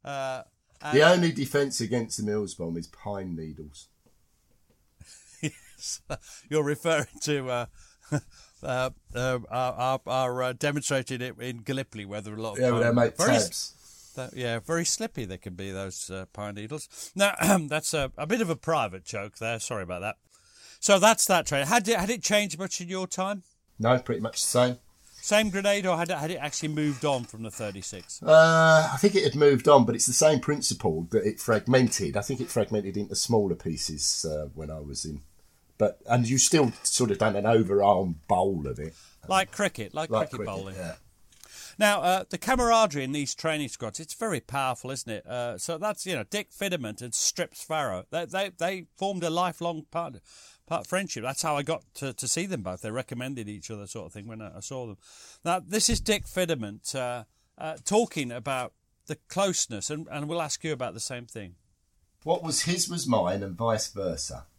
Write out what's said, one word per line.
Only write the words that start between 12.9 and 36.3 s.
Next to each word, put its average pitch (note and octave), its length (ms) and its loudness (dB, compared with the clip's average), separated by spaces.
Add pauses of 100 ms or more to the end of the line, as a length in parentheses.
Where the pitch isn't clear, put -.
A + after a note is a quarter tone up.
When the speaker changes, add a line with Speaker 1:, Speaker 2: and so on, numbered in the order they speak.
Speaker 2:
mate A#2+ 240 2
Speaker 1:
very G#3+ 140 4
Speaker 2:
Tabs. G2 180 2
Speaker 1:
s-, - 680 -14
that, B2+ 180 -10
yeah, A#2+ 260 -2
very E3 260 -2
slippy F#3 400 -4
they F#2 100 -8
can F#2 160 -12
be, G2 180 -8
those, F#2+ 380 -8
uh, F#2 240 -8
pine G#2 220 -10
needles. A2+ 600 -12
Now, G3 240 4
<clears throat> F#3+ 200 6 (100)
that's D3+ 240 -2
a, C#3 240 0
a D3+ 100 -6
bit A3+ 140 0
of F#3 80 0
a D#3+ 80 0
private A2+ 480 -2
joke G#2 320 -10
there. A2+ 240 -4
Sorry G#2+ 220 -6
about F2 180 -8
that. G#2 160 -6 (640)
So G3+ 180 6
that's G#3+ 280 6
that E3+ 180 2
trade. C#3 220 -2
Had G3+ 200 2
it, A3+ 120 2
had F#3+ 100 -2
it A3+ 140 -2
changed G3+ 360 0
much F#3 220 -6
in F3 80 -10
your F#3 180 -4
time? F#3+ 360 -4 (360)
Speaker 2:
No, B2 200 4
pretty - 240 -4
much A2+ 180 -6
the - 80 -2
same. B2 300 4 (420)
Speaker 1:
Same G#3+ 300 2
grenade, G3+ 340 0
or F3+ 140 2
had E3+ 100 -2
it, F3+ 80 -2
had D3+ 140 -4
it F3+ 60 -4
actually D3 340 -4
moved D3+ 340 -2
on C3+ 200 2
from A2 180 -14
the A2 80 -8
thirty-six? G2 720 -10
Speaker 2:
Uh, D#3+ 680 8
I C3+ 60 -2
think G3 180 4
it F#3+ 100 6
had - 100 2
moved D3 340 8
on, C#3 160 12
but A#2+ 100 0
it's - 120 0
the B2+ 80 0
same D#3 260 6
principle E2+ 680 -2
that G#2 160 2
it G#2+ 140 -2
fragmented. A2+ 760 2
I G2+ 60 0
think B2 180 -6
it A#2+ 80 -4
fragmented G2+ 480 -2
into G2+ 200 -4
smaller G#2 380 2
pieces, D#2 720 -4
uh, D2+ 300 -4
when D2+ 160 -10
I D#2 100 -10
was D2 240 -10
in. D2+ 160 -8 (560)
But, - 300 2
and A#2 220 2
you C3 100 2